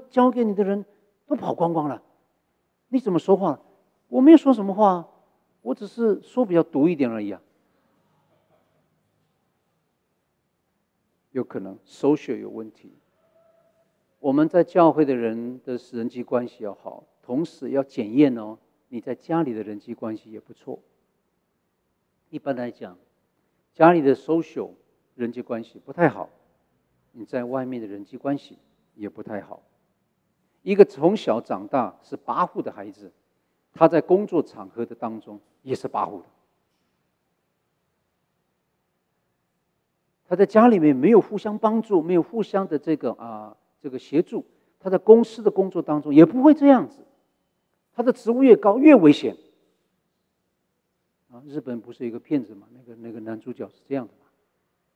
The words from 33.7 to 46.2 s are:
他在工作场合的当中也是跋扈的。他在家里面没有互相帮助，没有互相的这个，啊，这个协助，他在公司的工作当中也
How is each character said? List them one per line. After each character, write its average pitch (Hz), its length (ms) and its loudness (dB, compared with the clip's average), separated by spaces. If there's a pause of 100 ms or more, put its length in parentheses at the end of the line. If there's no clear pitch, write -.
他 - 160 4
在 156 140 2
工 196 260 0
作 156 160 -2
场 98 240 -18
合 117 180 -10
的 117 80 -16
当 113 280 -12
中 104 180 -20 (220)
也 131 120 -10
是 123 140 -8
跋 104 220 -4
扈 90 120 -16
的。 - 40 -20 (4000)
他 185 80 -4
在 190 100 4
家 214 220 4
里 226 100 4
面 151 160 4
没 135 180 2
有 226 100 6
互 214 160 -12
相 214 200 -8
帮 220 240 -2
助， 196 200 0
没 175 140 -4
有 165 60 2
互 220 220 -8
相 190 240 -4
的 156 100 -6
这 156 180 -4
个， 131 180 -6
啊， 107 420 -16 (260)
这 147 80 -14
个 127 80 -12
协 147 240 -2
助， - 240 -10 (340)
他 190 100 -10
在 185 80 0
公 226 260 6
司 - 180 -10
的 214 80 0
工 190 220 -2
作 170 100 -6
当 151 180 -4
中 147 140 -6
也 156 100 10